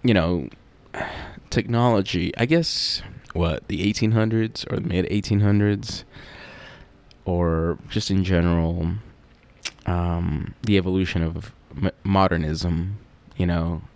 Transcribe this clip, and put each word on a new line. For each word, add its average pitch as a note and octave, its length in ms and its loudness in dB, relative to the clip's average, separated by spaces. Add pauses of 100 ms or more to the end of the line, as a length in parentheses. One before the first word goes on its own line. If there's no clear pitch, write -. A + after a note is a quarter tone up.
you B2 100 4
know, F2 360 2 (1000)
technology, A2 840 2
I A2+ 100 0
guess, - 560 0 (300)
what, E2+ 360 0
the D#2+ 140 -2
eighteen G#2+ 300 2
hundreds A2 520 0
or - 120 -4
the - 60 -4
mid F2+ 280 0
eighteen G2+ 300 2
hundreds, G#2 640 2 (1200)
or E2+ 540 0 (100)
just - 220 -4
in F#2+ 140 2
general, E2+ 680 2 (920)
um, E2+ 760 -2
the G#2 140 4
evolution F#2 460 0
of E2 300 -6 (240)
m-, C#2+ 140 0 (120)
modernism, F2 960 2 (380)
you F#2 100 2
know E2+ 360 0 (140)